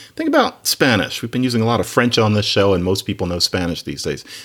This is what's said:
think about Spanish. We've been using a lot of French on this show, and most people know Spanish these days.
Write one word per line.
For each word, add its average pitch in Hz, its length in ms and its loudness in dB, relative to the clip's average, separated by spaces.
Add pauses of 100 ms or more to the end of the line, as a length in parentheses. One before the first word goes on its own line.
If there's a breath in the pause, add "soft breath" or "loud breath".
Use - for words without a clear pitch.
(160 loud breath)
think 320 100 -4
about 294 400 0
Spanish. 113 540 0
We've 120 100 -8
been 127 140 -2
using 120 160 0
a 110 60 2
lot 117 140 2
of - 60 -2
French 120 300 2
on 107 160 4
this 104 140 0
show, 101 260 2
and 90 100 2
most 95 200 0
people 95 240 -4
know 87 120 -2
Spanish 87 440 -2
these 71 200 -8
days. 76 220 -6 (200 loud breath)